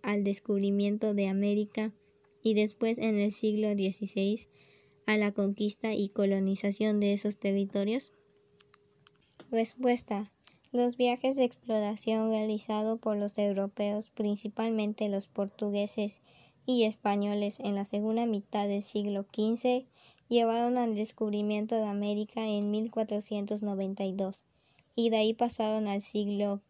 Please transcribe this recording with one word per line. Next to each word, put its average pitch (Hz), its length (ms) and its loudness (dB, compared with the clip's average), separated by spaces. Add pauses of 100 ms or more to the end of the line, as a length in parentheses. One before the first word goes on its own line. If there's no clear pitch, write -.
al 202 240 0
descubrimiento 202 880 2
de 196 160 2
América 208 640 0 (480)
y 220 120 2
después, 214 440 2
en 220 220 2
el 202 120 2
siglo 214 440 0
dieciséis, 196 760 -2 (560)
a 214 100 2
la 208 160 2
conquista 208 640 -2
y 202 160 0
colonización 196 920 0
de 202 140 2
esos 208 240 -2
territorios? 196 720 -2 (1400)
Respuesta. 226 800 0 (440)
Los 240 220 2
viajes 254 380 2
de 269 80 4
exploración 220 880 0
realizados 214 680 -2
por 214 160 -2
los 202 220 -2
europeos, 202 720 0
principalmente 214 1000 -2
los 196 200 -2
portugueses 208 960 -4 (420)
y 247 200 4
españoles, 208 720 0
en 208 160 -2
la 196 100 -2
segunda 220 400 0
mitad 208 420 -2
del 202 140 0
siglo 202 460 -2
quince 240 580 0 (440)
llevaron 233 500 2
al 233 160 0
descubrimiento 208 800 -2
de 220 80 2
América 208 640 -2
en 208 240 0
mil 220 180 -2
cuatrocientos 208 720 -4
noventa 196 420 -4
y 190 100 -2
dos, 196 320 -4 (500)
y 233 160 2
de 226 60 4
ahí 220 180 4
pasaron 220 520 0
al 202 140 -2
siglo 202 680 -2